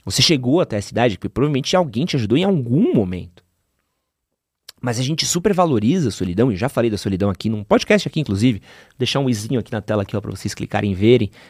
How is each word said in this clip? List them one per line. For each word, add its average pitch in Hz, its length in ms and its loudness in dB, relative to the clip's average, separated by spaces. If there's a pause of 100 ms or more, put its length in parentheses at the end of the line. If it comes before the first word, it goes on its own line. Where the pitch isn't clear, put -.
Você 95 160 -4
chegou 139 400 2
até 127 160 -2
essa 101 140 -6
idade 110 260 2
porque - 120 -10
provavelmente 143 480 0
alguém 139 280 0
te 165 120 -2
ajudou 113 200 2
em 180 80 2
algum 175 480 2
momento. 90 500 -2 (1400)
Mas 120 160 -2
a 127 40 -2
gente 156 220 -2
supervaloriza 165 840 2
a 92 40 -2
solidão, 95 380 0
e 92 60 -2
já 110 120 -4
falei 120 220 0
da 101 80 -2
solidão 101 320 0
aqui 101 180 -4
num 107 140 -4
podcast 202 460 0
aqui, 160 100 -4
inclusive. 107 400 0
Vou - 400 -20
deixar 127 220 -2
um 135 100 0
izinho 113 300 -2
aqui - 100 -10
na 107 100 -4
tela 104 220 -2
aqui, 104 140 -6
ó, 101 40 -2
pra 107 120 -8
vocês 101 200 -8
clicarem 104 380 -4
e 95 40 -2
verem. 113 360 4 (200)